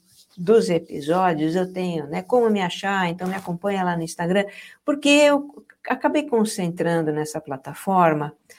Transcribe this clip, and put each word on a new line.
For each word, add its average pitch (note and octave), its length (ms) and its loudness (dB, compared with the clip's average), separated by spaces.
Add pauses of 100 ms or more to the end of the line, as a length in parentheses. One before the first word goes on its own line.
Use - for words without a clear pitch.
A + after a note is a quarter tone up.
(380)
dos F#3 320 4
episódios, D#3+ 840 0
eu F#3 160 0
tenho, F3 360 -4
né, E3+ 160 -6
como A#3+ 260 2
me G#3 120 2
achar, F#3+ 480 -2
então F3+ 180 -6
me F#3 80 -4
acompanha F#3+ 480 -4
lá F3 140 0
no E3+ 60 -4
Instagram, F3+ 420 0 (400)
porque C#4+ 240 0
eu C#4+ 560 4 (220)
acabei D4 400 -2
concentrando E3+ 840 0
nessa D3+ 280 -4
plataforma D3+ 960 0 (240)